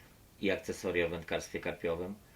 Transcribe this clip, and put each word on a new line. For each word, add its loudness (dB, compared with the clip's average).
i 4
akcesoria 2
w -4
wędkarstwie -2
karpiowym, -2